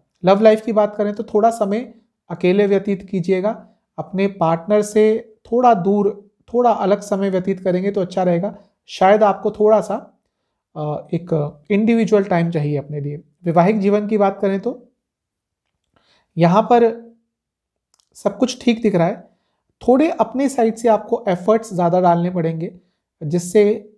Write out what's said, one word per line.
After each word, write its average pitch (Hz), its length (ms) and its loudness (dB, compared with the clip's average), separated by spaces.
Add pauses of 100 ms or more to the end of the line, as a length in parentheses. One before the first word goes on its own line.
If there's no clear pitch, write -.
(240)
लव 196 160 4
लाइफ 220 240 4
की 233 80 -4
बात 208 240 0
करें 208 180 -4
तो 226 80 -10
थोड़ा 220 280 2
समय 226 440 -4 (360)
अकेले 185 360 0
व्यतीत 196 440 -2
कीजिएगा, 190 580 -2 (300)
अपने 190 280 -4
पार्टनर 196 560 0
से 214 520 0 (180)
थोड़ा 240 220 4
दूर, 202 560 -2 (240)
थोड़ा 240 160 2
अलग 202 300 0
समय 196 300 -4
व्यतीत 190 300 -4
करेंगे 185 300 -2
तो 208 100 -4
अच्छा 185 220 -4
रहेगा। 180 340 -2 (300)
शायद 208 360 2
आपको 202 280 0
थोड़ा 208 300 2
सा, - 400 -10 (560)
अ, 151 380 -6
एक 165 440 -4 (120)
इंडिविजुअल 214 540 2
टाइम 170 260 0
चाहिए 147 260 -2
अपने 143 240 -8
लिए। 143 160 -8
वैवाहिक 175 640 0
जीवन 202 260 0
की 214 120 -2
बात 196 220 0
करें 196 200 -2
तो - 280 -10 (1500)
यहाँ 170 240 4
पर 233 460 2 (1080)
सब - 240 -4
कुछ - 240 -4
ठीक 233 200 0
दिख 202 120 0
रहा 170 120 2
है, - 240 -6 (580)
थोड़े 277 220 4
अपने 247 380 -2
साइड 233 260 0
से 226 140 -2
आपको 214 400 0
एफर्ट्स 196 460 0
ज़्यादा 175 260 0
डालने 175 300 2
पड़ेंगे 165 500 -6 (420)
जिससे 180 760 0